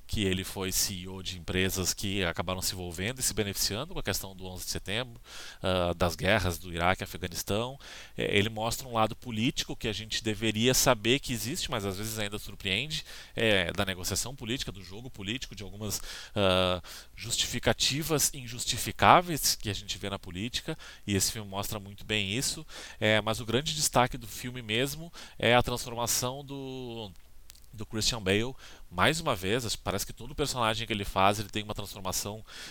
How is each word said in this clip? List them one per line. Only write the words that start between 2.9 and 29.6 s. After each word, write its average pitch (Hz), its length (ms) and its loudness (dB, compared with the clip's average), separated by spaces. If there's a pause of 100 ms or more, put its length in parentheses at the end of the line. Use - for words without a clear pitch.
e - 20 -4
se - 120 0
beneficiando 101 600 -2
com 160 60 -4
a - 40 -4
questão 98 300 -2
do 92 120 -12
onze 92 180 -8
de - 80 -6
setembro, 117 480 -4 (420)
ah, 90 320 2
das 85 220 2
guerras 90 420 2
do 87 160 -10
Iraque 87 300 2
e - 20 -4
Afeganistão. 101 720 -4 (380)
É, - 220 2
ele 101 100 6
mostra 113 400 -4
um 123 60 -10
lado 110 200 4
político 127 640 -2
que - 140 -4
a 107 40 -2
gente 107 300 -6
deveria 110 500 2
saber 123 460 4
que - 140 -4
existe, 117 360 -4
mas 113 140 -2
às 98 140 -2
vezes 107 200 -4
ainda 104 220 -4
surpreende, 113 640 -2 (320)
é, 101 380 4
da 101 120 0
negociação 92 480 -2
política, 123 380 -4
do 98 100 -14
jogo 98 280 -12
político, 110 440 -6
de 104 100 -12
algumas, 101 380 -6 (320)
ah, 92 480 6 (320)
justificativas 131 1200 0
injustificáveis 123 1200 6
que - 140 -4
a 98 40 -2
gente 98 240 -6
vê 101 120 -6
na 98 80 -4
política, 101 600 -6 (280)
e 104 80 0
esse 95 160 4
filme 107 200 -6
mostra 98 280 -4
muito 98 280 -10
bem 104 260 2
isso. 139 340 -2 (340)
É, 107 220 6
mas 107 180 0
o 120 60 -6
grande 139 280 2
destaque 135 420 4
do 113 120 -10
filme 123 340 -8
mesmo 139 500 -2 (280)
é 113 160 6
a 123 80 8
transformação 123 840 -2
do, 131 640 -8 (640)
do 107 100 -10
Christian 110 380 -2
Bale. 104 320 2 (380)
Mais 156 280 6
uma 156 160 2
vez, 104 300 0